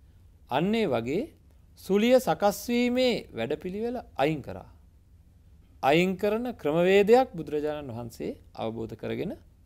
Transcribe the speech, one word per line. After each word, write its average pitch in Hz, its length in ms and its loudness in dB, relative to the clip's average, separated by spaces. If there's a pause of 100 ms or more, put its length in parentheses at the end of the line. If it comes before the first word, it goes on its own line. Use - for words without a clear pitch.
(460)
අන්න 170 280 0
ඒ 226 120 0
වගේ 131 380 -2 (580)
සුලිය 214 340 2
සකස් 202 480 2
වීමේ 247 500 0 (160)
වැඩපිළිවෙල 185 680 -6 (140)
අයින් 147 300 0
කරා. 95 260 -14 (1120)
අයින් 175 380 4
කරන 214 380 -2
ක්‍රමවේදයක් 196 800 4
බුදුරජාණන් 151 580 -6
වහන්සේ 120 420 -8 (200)
අවබෝධ 113 420 -6
කරගෙන 120 400 -6 (320)